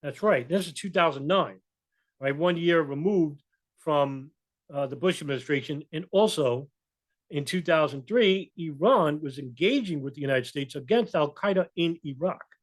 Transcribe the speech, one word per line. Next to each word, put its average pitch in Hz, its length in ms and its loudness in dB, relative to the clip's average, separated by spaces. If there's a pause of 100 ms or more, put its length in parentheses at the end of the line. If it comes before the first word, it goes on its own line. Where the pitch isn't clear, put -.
That's 143 220 -8
right. 156 240 2
This 175 200 -2
is 165 60 -12
two - 160 -10
thousand 160 380 0
nine, 151 300 0 (600)
right? 139 160 -2
One 175 220 0
year 170 240 4
removed 151 640 0 (340)
from, 143 540 0 (420)
uh, 143 140 -2
the 131 80 -8
Bush 139 260 -2
administration. 143 640 -4 (100)
And 160 180 -8
also 147 580 2 (600)
in 143 160 -4
two 180 160 -2
thousand 151 460 0
three, 196 500 2
Iran 160 640 2
was 139 180 -8
engaging 165 600 -2
with 135 140 -8
the 151 60 -10
United 135 260 0
States 139 280 -8
against 185 400 0
Al 147 180 2
Qaeda 190 420 0
in 170 300 0
Iraq. 147 380 -4 (200)